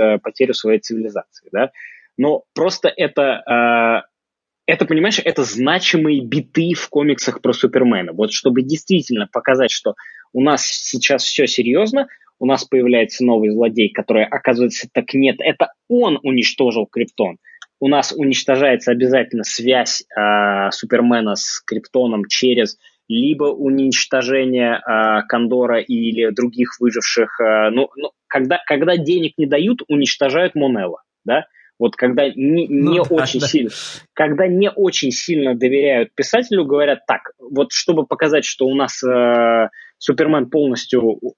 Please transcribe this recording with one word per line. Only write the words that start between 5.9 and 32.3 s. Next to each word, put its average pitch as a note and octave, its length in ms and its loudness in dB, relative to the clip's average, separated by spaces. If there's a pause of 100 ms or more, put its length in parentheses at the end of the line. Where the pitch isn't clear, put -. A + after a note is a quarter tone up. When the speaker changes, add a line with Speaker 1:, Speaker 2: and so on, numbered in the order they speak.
Speaker 1:
биты D#3+ 480 -2
в - 140 -10
комиксах C#3+ 520 0
про B2 120 2
Супермена. A#2 600 2
Вот G#2 200 -2
чтобы B2+ 300 0
действительно C3 680 -2
показать, C3 380 2
что - 240 -4 (380)
у B2+ 100 0
нас C#3+ 240 2
сейчас - 560 -2
все - 240 0
серьезно, G#3+ 600 0 (300)
у B2+ 80 -2
нас C3 180 0
появляется B2 600 2
новый A2 260 4
злодей, A2 400 2
который, G#2+ 340 0
оказывается, B2 680 -2
так B2 220 -4
нет, C3+ 240 2
это - 300 0 (200)
он A#3 360 2
уничтожил A#2+ 680 0
Криптон. G#2 460 -4 (420)
У C#3 80 -2
нас C#3 260 2
уничтожается C3+ 800 0
обязательно A#2+ 540 0
связь, A#2+ 580 -2 (160)
э, G2+ 540 2
Супермена A#2 640 0
с - 280 -8
Криптоном A2 640 -2
через A#2+ 500 0 (300)
либо C#3 360 0
уничтожение, C3 1400 0
э, A2 480 0
Кондора A#2+ 520 0
или A2+ 500 -2
других A#2+ 500 -2
выживших. A#2 600 -2
Э, A2 300 2
ну, B2+ 260 -2
ну, D3 140 -8 (160)
когда, C#3 400 -2
когда D#3+ 300 0
денег E3 420 -2
не D#3 80 0
дают, E3+ 400 0
уничтожают C#3+ 680 0
Монелло, A2 420 -2 (260)
да? C#3+ 200 0 (340)
Вот A#2 180 -2
когда B2+ 320 2
не, D3 400 0